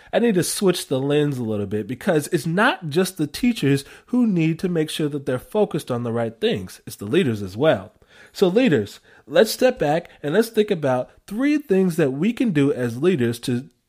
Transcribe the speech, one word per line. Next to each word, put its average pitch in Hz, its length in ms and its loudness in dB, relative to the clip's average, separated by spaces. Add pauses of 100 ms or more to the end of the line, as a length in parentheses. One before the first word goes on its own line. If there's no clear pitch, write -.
(120)
I - 80 2
need 226 160 2
to 175 80 2
switch - 440 -2
the 131 120 -2
lens 143 380 0
a 123 60 -4
little 107 240 -2
bit, 104 200 -4
because 170 460 -2
it's 160 140 0
not 175 420 0
just 180 260 -2
the 147 120 -4
teachers 143 580 0 (220)
who 240 200 2
need 165 320 0
to 190 80 -2
make 160 220 -2
sure 156 180 -2
that 143 180 -6
they're 127 140 -2
focused - 520 -2
on 120 120 -4
the 120 80 -4
right 117 300 -4
things. 135 440 -4
It's - 120 -16
the 98 80 -10
leaders 117 360 0
as 95 140 -10
well. 117 380 0 (380)
So - 160 2
leaders, 175 520 2 (280)
let's 180 240 4
step 247 260 2
back 160 320 -2 (140)
and 147 100 -4
let's 226 160 2
think 214 220 0
about 131 400 -2 (160)
three 285 320 0
things 190 380 2
that 147 140 2
we 170 220 0
can 233 180 0
do 143 220 2
as 123 280 -4
leaders 123 400 0
to, 131 280 -4 (200)